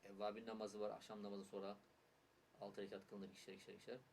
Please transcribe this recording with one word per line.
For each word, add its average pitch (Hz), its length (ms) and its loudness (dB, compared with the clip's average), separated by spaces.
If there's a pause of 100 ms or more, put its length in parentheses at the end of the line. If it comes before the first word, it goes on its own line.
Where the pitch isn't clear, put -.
Evvabin 104 420 2
namazı 107 340 2
var, 104 120 6
akşam 107 320 -2
namazı 101 220 2
sonra 98 320 2 (800)
altı 101 220 0
rekat 98 280 0
kılınır, 98 200 -2
ikişer, 98 240 -8
ikişer, 98 200 -8
ikişer. 123 260 -4 (140)